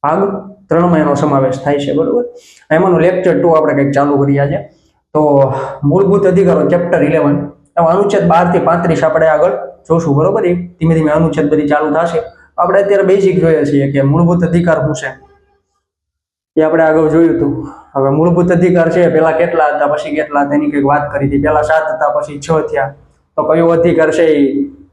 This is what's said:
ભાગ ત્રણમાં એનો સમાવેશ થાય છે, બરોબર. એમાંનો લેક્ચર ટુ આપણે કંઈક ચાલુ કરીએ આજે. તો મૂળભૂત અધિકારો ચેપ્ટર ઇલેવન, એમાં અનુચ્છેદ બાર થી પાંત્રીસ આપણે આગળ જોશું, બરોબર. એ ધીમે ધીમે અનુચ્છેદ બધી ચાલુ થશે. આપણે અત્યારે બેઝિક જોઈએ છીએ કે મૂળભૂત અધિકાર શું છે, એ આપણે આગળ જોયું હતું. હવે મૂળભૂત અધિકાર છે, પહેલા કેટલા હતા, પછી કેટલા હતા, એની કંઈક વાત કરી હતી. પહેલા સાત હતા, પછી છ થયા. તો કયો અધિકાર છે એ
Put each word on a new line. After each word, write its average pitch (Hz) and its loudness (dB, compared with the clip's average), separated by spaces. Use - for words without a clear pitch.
ભાગ 190 -2
ત્રણમાં 170 2
એનો 147 0
સમાવેશ 135 -2
થાય 143 -2
છે, 143 -4
બરોબર. 190 -2
એમાંનો 175 2
લેક્ચર 180 0
ટુ 175 2
આપણે 151 2
કંઈક 139 0
ચાલુ 143 0
કરીએ 139 0
આજે. 143 -2
તો 143 2
મૂળભૂત 185 2
અધિકારો 175 2
ચેપ્ટર 170 0
ઇલેવન, 143 -2
એમાં 165 2
અનુચ્છેદ 196 0
બાર 175 2
થી 180 0
પાંત્રીસ 165 0
આપણે 160 2
આગળ 156 2
જોશું, 160 0
બરોબર. 190 0
એ 175 0
ધીમે 165 -2
ધીમે 156 0
અનુચ્છેદ 156 0
બધી 147 0
ચાલુ 147 0
થશે. 165 -2
આપણે 190 2
અત્યારે 196 2
બેઝિક 185 2
જોઈએ 160 2
છીએ 139 0
કે 139 0
મૂળભૂત 170 2
અધિકાર 170 0
શું 151 -2
છે, - -14
એ 156 2
આપણે 160 0
આગળ 156 2
જોયું 160 2
હતું. - -4
હવે 139 0
મૂળભૂત 170 2
અધિકાર 175 2
છે, 170 2
પહેલા 160 2
કેટલા 160 0
હતા, 147 0
પછી 151 -4
કેટલા 147 -2
હતા, 143 -2
એની 147 0
કંઈક 143 0
વાત 143 -2
કરી 143 -2
હતી. 143 -2
પહેલા 151 0
સાત 156 -2
હતા, 147 -2
પછી 147 -4
છ 160 -6
થયા. 143 -2
તો 151 -2
કયો 165 2
અધિકાર 165 2
છે 170 0
એ 143 0